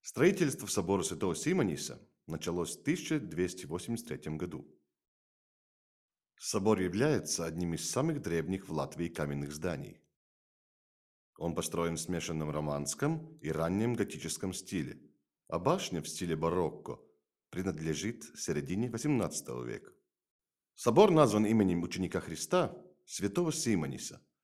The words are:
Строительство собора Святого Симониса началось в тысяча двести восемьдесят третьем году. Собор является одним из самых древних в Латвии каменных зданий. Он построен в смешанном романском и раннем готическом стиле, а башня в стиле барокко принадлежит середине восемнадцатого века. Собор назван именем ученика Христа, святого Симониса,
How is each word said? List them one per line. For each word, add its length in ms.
Строительство 640
собора 380
Святого 320
Симониса 640
началось 520
в 40
тысяча 380
двести 480
восемьдесят 400
третьем 320
году. 340
Собор 400
является 680
одним 280
из 160
самых 320
древних 480
в 20
Латвии 360
каменных 440
зданий. 480
Он 200
построен 400
в 40
смешанном 520
романском 920
и 80
раннем 460
готическом 580
стиле, 480
а 100
башня 420
в 80
стиле 280
барокко 640
принадлежит 760
середине 520
восемнадцатого 760
века. 280
Собор 340
назван 380
именем 340
ученика 380
Христа, 580
святого 480
Симониса, 680